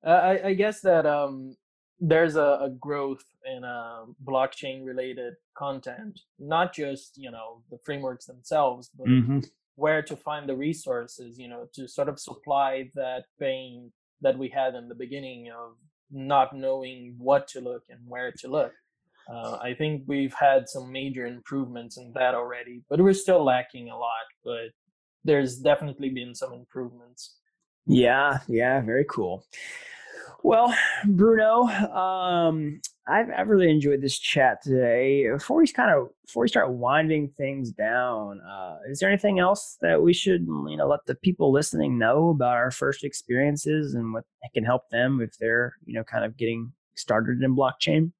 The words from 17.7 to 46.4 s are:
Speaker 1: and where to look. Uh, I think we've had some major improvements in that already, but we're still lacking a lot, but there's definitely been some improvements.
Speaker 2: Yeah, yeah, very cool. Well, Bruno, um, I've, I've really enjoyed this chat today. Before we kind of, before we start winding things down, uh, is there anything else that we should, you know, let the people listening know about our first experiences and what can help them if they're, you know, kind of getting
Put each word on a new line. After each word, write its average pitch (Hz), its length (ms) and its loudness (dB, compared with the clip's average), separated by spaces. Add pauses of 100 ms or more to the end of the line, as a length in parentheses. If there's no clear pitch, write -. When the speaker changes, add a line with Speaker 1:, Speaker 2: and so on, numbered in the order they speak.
Speaker 1:
and 120 180 -20
where 123 320 -10
to 127 80 -16
look. 139 240 -2 (580)
Uh, 117 300 -10
I 123 140 -8
think 151 320 -6
we've 139 280 -4
had 135 340 4
some 127 240 -12
major 131 340 -8
improvements 120 720 -8
in 123 160 -20
that 127 200 2
already, 120 540 -8
but 156 120 0
we're 190 120 6
still 185 320 2
lacking 127 460 0
a 117 80 -14
lot, 117 280 -6 (180)
but 117 240 -8 (560)
there's 139 340 2
definitely 143 520 0
been 123 240 -10
some 127 180 -10
improvements. 123 840 -16 (500)
Speaker 2:
Yeah, 131 520 4 (100)
yeah, 123 340 2
very 120 280 0
cool. 95 340 -6 (1000)
Well, 240 280 6 (340)
Bruno, 220 580 6
um, 180 1160 0 (280)
I've, 214 180 2 (100)
I've 196 120 -2
really 185 220 8
enjoyed 143 300 4
this 135 160 -2
chat - 460 2
today. 131 680 4
Before 151 260 -2
we 320 80 8
kind 226 240 2
of, 135 180 4 (160)
before 233 180 -4
we 247 60 2
start 202 240 2
winding 147 640 0
things 139 360 -6
down, 110 760 -2
uh, 92 280 -12 (120)
is 143 120 -10
there 190 80 2
anything 196 320 2
else 190 400 0
that 165 220 4
we 175 100 6
should, 90 300 2 (260)
you - 80 -8
know, - 100 2
let 143 200 0
the 131 100 -4
people 165 340 2
listening 143 480 2
know 135 300 4
about 127 260 2
our 123 160 2
first 139 320 -4
experiences 147 920 -2
and 113 180 -4
what 117 100 -6 (320)
can 110 100 0
help 123 260 0
them 127 300 2
if 113 180 -6
they're, 120 360 0 (100)
you 117 100 -12
know, 113 100 -6
kind 110 200 -4
of 110 120 -8
getting 117 360 -4 (220)